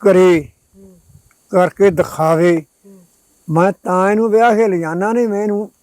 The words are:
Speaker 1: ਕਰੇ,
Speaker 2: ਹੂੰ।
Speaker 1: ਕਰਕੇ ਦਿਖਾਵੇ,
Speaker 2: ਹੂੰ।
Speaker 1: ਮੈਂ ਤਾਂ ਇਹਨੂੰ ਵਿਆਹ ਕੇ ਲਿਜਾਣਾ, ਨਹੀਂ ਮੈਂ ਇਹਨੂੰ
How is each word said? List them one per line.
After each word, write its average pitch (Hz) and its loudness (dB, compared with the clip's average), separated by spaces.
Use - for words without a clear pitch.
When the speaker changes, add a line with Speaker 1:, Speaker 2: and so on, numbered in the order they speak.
Speaker 1:
ਕਰੇ, 185 2
Speaker 2:
ਹੂੰ। 190 -20
Speaker 1:
ਕਰਕੇ 190 0
ਦਿਖਾਵੇ, 165 0
Speaker 2:
ਹੂੰ। 196 -20
Speaker 1:
ਮੈਂ 175 0
ਤਾਂ 185 -2
ਇਹਨੂੰ 220 -2
ਵਿਆਹ 220 2
ਕੇ 220 0
ਲਿਜਾਣਾ, 175 -4
ਨਹੀਂ 240 -2
ਮੈਂ 202 -4
ਇਹਨੂੰ 208 -6